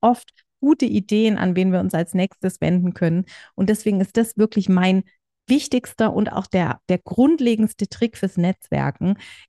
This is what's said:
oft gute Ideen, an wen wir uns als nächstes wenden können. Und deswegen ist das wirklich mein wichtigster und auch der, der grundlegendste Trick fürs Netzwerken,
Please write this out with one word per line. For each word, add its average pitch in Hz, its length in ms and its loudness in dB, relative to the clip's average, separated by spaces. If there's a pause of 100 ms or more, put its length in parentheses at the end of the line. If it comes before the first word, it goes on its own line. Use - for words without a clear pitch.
oft 240 300 0 (280)
gute 277 260 2
Ideen, 208 520 0
an 180 180 0
wen 185 160 2
wir 180 80 2
uns 185 140 -2
als 170 220 -2
nächstes 185 440 -4
wenden 180 360 0
können. 170 300 0 (280)
Und 190 160 -2
deswegen 208 320 0
ist 196 160 -2
das 226 180 -2
wirklich 214 320 0
mein 185 360 2 (440)
wichtigster 247 640 0
und 208 200 -2
auch - 160 -6
der, 170 320 -2 (100)
der 180 80 0
grundlegendste 233 880 0
Trick - 300 -4
fürs 190 200 -6
Netzwerken, 170 800 -2 (340)